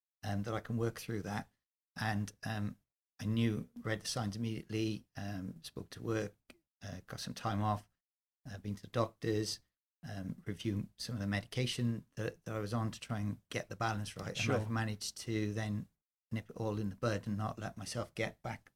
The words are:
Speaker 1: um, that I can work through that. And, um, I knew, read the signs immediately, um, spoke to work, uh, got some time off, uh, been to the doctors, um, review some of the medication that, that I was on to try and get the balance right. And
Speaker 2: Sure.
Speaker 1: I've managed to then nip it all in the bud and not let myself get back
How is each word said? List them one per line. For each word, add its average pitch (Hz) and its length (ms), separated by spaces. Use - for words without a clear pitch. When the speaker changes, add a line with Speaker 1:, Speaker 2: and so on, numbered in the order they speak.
Speaker 1:
um, 101 180
that 113 100
I 110 60
can 117 180
work 113 200
through 113 240
that. 101 260
And, 107 320
um, 107 300
I 104 60
knew, 110 400
read 110 180
the - 80
signs 107 280
immediately, 110 680
um, 98 440
spoke - 280
to - 120
work, 110 300
uh, 98 140
got - 140
some - 140
time 107 280
off, 104 220
uh, 98 80
been 101 160
to - 80
the - 60
doctors, 110 720
um, 95 260
review 101 400
some - 180
of 107 60
the 101 60
medication 117 800
that, - 300
that 110 80
I 110 40
was 104 140
on 113 180
to - 80
try 110 220
and 104 160
get - 180
the 95 80
balance 107 400
right. 98 120
And - 100
Speaker 2:
Sure. 113 180
Speaker 1:
I've 110 140
managed 110 560
to 107 260
then 107 340
nip 113 180
it - 60
all 107 220
in 107 100
the 95 80
bud 110 300
and 107 100
not 107 240
let 107 180
myself 107 360
get - 280
back 113 340